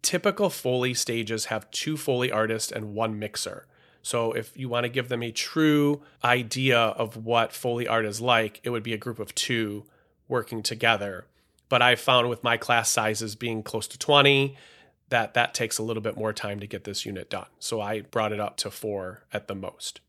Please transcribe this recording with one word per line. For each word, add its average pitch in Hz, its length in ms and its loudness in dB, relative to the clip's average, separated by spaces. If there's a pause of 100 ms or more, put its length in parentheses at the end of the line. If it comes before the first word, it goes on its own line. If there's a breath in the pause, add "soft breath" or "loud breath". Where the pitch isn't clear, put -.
Typical 196 480 2
Foley 127 420 0
stages 113 520 -2
have - 260 -4
two 156 260 -4
Foley 127 340 0
artists 110 400 0
and 107 220 -8
one 110 240 -2
mixer. 104 480 -8 (380 soft breath)
So 117 280 -2
if - 240 -6
you 131 140 -8
wanna 120 200 0
give 123 200 -2
them 120 140 -2
a 117 80 -6
true 147 720 2 (200 loud breath)
idea 123 540 4
of 113 400 2
what 113 340 2
Foley 120 360 -4
art 113 180 2
is 107 160 -6
like, 117 420 2
it 123 60 -2
would 117 140 -4
be 113 100 -4
a 107 40 -4
group 110 220 -8
of 104 140 -8
two 107 520 -2 (420 soft breath)
working 117 340 -4
together. 101 640 0 (440)
But 123 120 6
I 123 140 6
found 123 320 4
with 120 160 -4
my 120 140 2
class 117 320 2
sizes 110 460 0
being 113 280 -6
close - 240 -6
to - 100 -16
twenty 139 600 6 (500 loud breath)
that 117 280 0
that - 180 2
takes 113 240 -4
a 110 60 -2
little 113 200 -4
bit 107 140 -4
more 107 160 -2
time 104 260 -6
to 104 80 -10
get 101 160 -10
this 101 220 -6
unit 98 240 -8
done. 92 160 -6 (140)
So 113 200 -4
I 104 220 -4
brought 107 320 -2
it 104 80 -4
up - 160 -6
to - 140 -4
four 101 600 -6
at 104 160 -6
the 98 80 -6
most. - 540 -10